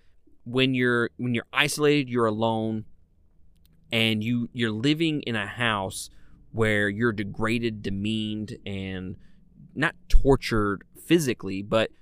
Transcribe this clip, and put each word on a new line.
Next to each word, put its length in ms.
when 280
you're, 420
when 180
you're 200
isolated, 560
you're 160
alone, 580
and 300
you, 300
you're 200
living 500
in 160
a 100
house 640
where 380
you're 240
degraded, 680
demeaned, 840
and 500
not 220
tortured 760
physically, 560
but 300